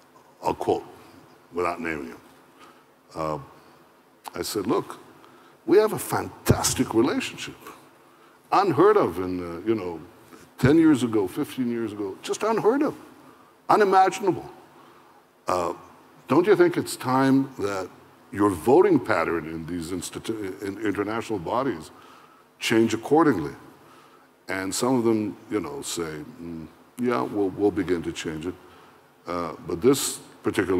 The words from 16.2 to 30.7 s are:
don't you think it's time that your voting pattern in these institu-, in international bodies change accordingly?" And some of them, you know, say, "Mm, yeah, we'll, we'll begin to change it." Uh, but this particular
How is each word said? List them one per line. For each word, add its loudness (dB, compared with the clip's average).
don't 4
you 8
think 4
it's -4
time 2
that -4
your 2
voting 4
pattern -2
in -10
these -8
institu-, -10
in -8
international -4
bodies -4
change 2
accordingly?" 2
And -6
some 0
of 0
them, 0
you -2
know, -10
say, -8
"Mm, -12
yeah, 0
we'll, -2
we'll 0
begin -2
to -6
change -8
it." -8
Uh, -6
but -6
this 2
particular 0